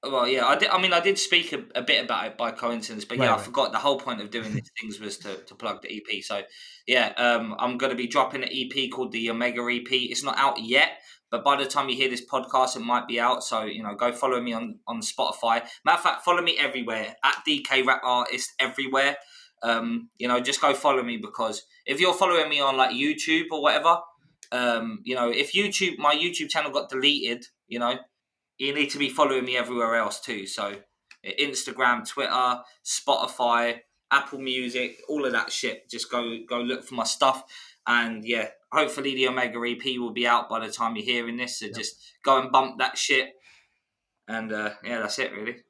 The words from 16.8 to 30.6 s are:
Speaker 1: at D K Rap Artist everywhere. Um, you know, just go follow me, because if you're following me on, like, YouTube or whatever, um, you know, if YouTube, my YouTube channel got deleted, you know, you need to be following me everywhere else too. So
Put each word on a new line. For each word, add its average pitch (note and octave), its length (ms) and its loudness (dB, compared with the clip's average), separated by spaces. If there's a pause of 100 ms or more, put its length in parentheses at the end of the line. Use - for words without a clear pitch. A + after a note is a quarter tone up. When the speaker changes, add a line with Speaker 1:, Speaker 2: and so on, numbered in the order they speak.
Speaker 1:
at C#3 220 4
D D3 180 0
K C3 200 2
Rap B2+ 200 4
Artist B2 560 0
everywhere. C3+ 600 0 (440)
Um, A#2 460 0 (100)
you A#2+ 80 -4
know, B2 140 2
just C3+ 200 -2
go C#3+ 140 4
follow C3 300 2
me, A#2+ 140 -6
because G#2+ 440 -6 (240)
if C#3+ 140 -2
you're F3+ 140 4
following F3 340 4
me D3 120 0
on, C3+ 160 2
like, C3 140 6
YouTube D3+ 640 0
or D3+ 100 -4
whatever, D#3+ 360 6 (520)
um, A#2 540 0
you B2 100 -4
know, A#2+ 160 2
if B2+ 220 -2
YouTube, F#3+ 460 0
my D3+ 180 4
YouTube E3 320 -2
channel D3+ 240 0
got C#3 180 -2
deleted, C3 560 0 (220)
you A#2 100 -6
know, B2 220 0 (580)
you C#3 160 -2
need D3 160 2
to C#3+ 80 -6
be C#3+ 100 2
following C3+ 360 2
me B2+ 120 -2
everywhere A#2+ 400 0
else A2 240 -2
too. G#2 260 -8
So G2+ 300 -6 (480)